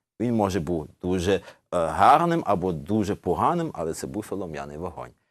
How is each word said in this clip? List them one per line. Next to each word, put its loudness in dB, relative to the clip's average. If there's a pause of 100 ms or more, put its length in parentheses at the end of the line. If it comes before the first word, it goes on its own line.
(200)
Він 0
може 2
бути -4
дуже, 0
е, -2 (300)
гарним 4
або 0
дуже -2
поганим, 0
але -4
це -8
був -8
солом'яний -10
вогонь. -10 (220)